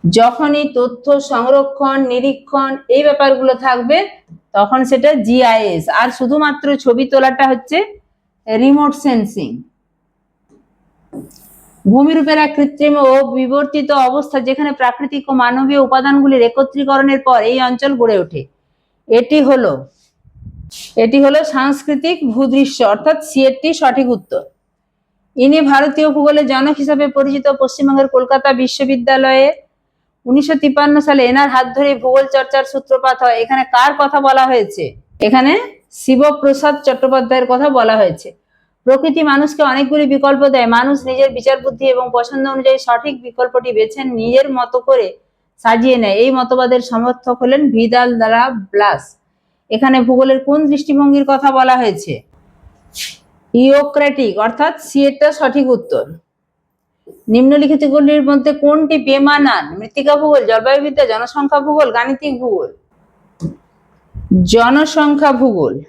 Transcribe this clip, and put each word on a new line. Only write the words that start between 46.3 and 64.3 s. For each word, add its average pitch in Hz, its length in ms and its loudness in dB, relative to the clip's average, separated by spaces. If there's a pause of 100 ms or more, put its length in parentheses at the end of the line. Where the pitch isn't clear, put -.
মতবাদের 254 500 0 (100)
সমর্থক 247 500 -4
হলেন 262 200 0 (100)
ভিদাল 233 460 0
দ্বারা 226 240 0 (300)
ব্লাস। 202 320 0 (680)
এখানে 262 260 0 (100)
ভূগোলের 262 400 2
কোন 294 120 2 (120)
দৃষ্টিভঙ্গির 285 600 0
কথা 269 200 0
বলা 254 300 2
হয়েছে? 180 320 -4 (1400)
ইওক্রেটিক, 277 800 2 (120)
অর্থাৎ 294 280 -2 (140)
সি 277 180 -2
এরটা 277 260 0
সঠিক 285 380 -2
উত্তর। - 360 -2 (1300)
নিম্নলিখিতগুলির 285 960 2
মধ্যে 285 220 0 (120)
কোনটি 302 320 2 (120)
বেমানান? 277 580 2 (140)
মৃত্তিকা 277 360 -2
ভূগোল, 294 340 2
জলবায়ুবিদ্যা, 269 560 0
জনসংখ্যা 277 540 -2
ভূগোল, 294 280 0 (100)
গাণিতিক 269 420 -4
ভূগোল। 202 300 -4 (1800)